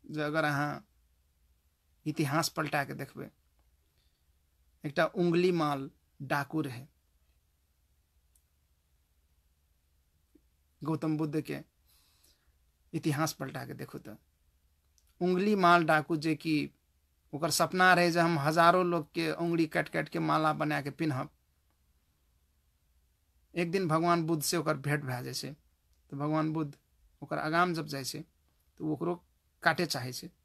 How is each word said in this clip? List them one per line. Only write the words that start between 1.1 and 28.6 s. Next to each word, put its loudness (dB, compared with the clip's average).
इतिहास 0
पलटा -2
के -8
देखबै, -12
एकटा 0
उंगली 4
माल 0
डाकू -4
रहे। -8
गौतम -2
बुद्ध -2
के -8
इतिहास -2
पलटा -10
के -12
देखू -12
तो -16
उंगली 2
माल 8
डाकू, 2
जे 0
कि -2
ओकर -2
सपना 6
रहे 4
जे 2
हम 2
हजारों 6
लोग -2
के -2
उंगली 0
काट -4
काट -4
के -4
माला 2
बना -2
के -8
पिन्हब। -4
एक -2
दिन 0
भगवान 2
बुद्ध -2
से -2
ओकर -2
भेंट -2
भए -6
जाइ -10
छै, -10
तो -12
भगवान 0
बुद्ध -4
ओकर -8
आगाम 0
जब -6
जाइ -8
छै, -8